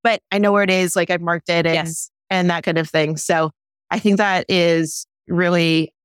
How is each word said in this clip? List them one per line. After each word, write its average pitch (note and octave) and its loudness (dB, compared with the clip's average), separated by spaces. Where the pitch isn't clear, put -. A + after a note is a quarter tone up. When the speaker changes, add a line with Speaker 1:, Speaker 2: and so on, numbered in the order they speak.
Speaker 1:
but A3+ 0
I G3 0
know G3+ 2
where G3+ 4
it F#3+ 2
is. F#3 0
Like, F3 0
I've F3 -2
marked E3+ -4
it E3+ 2
and, E3 0
Speaker 2:
Yes. E3 -6
Speaker 1:
and F3+ 0
that E3+ -2
kind E3 0
of D#3+ -2
thing. D#3 0
So D#3+ -2
I F3 -2
think G3+ 2
that G3 0
is E3+ 0
really, E3+ 0